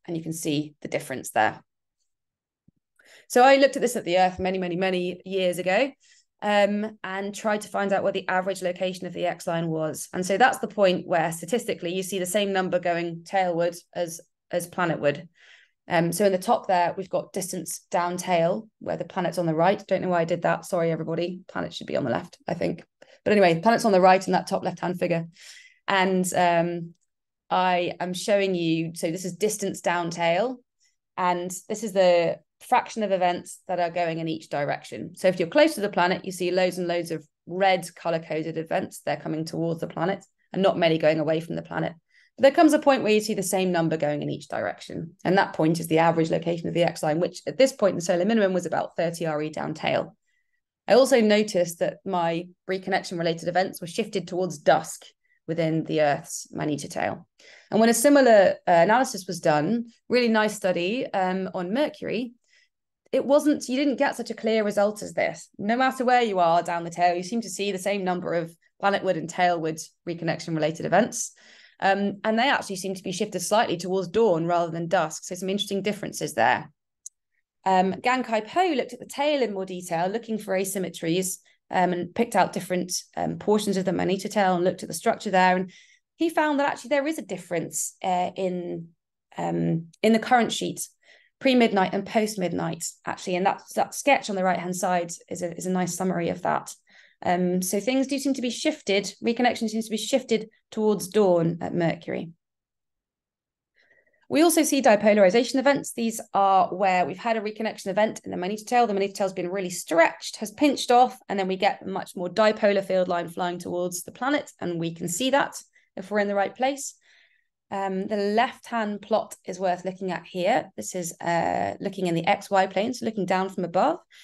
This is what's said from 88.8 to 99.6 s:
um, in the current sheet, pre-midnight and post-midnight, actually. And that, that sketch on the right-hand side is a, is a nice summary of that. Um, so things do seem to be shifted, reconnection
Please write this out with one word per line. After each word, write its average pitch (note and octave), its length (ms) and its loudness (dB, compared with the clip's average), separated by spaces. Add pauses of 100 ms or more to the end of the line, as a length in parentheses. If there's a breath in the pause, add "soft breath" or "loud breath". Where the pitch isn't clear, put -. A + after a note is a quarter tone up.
um, E3+ 480 0 (160)
in A3 100 6
the A3 60 6
current A3+ 340 2
sheet, - 340 -6 (540 soft breath)
pre-midnight A3+ 540 4
and G3 100 -4
post-midnight, F3 800 -2 (220)
actually. - 300 -4
And F#3 100 0
that, - 160 -2 (120)
that - 200 -2
sketch - 340 2
on G3+ 80 -4
the F#3 80 0
right-hand F3+ 320 -2
side F3+ 360 -2 (160)
is F3 140 -10
a, E3+ 140 -6
is F3 100 -10
a F#3 40 -2
nice F3+ 260 0
summary F3 320 -2
of F3+ 140 -4
that. - 320 -2 (500 soft breath)
Um, F3+ 380 2
so F#3+ 160 -2
things B3+ 300 0
do C#4 100 -2
seem C4+ 160 -2
to C4 80 -6
be B3 80 -2
shifted, G3+ 640 -2 (100)
reconnection A3+ 460 0